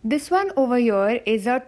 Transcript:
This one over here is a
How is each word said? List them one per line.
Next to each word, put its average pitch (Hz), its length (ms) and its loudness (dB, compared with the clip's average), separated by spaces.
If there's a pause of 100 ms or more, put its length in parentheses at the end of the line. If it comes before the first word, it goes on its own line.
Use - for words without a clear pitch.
This 294 280 -4
one 381 260 0
over 247 220 2
here 220 480 2
is 208 200 0
a 254 200 0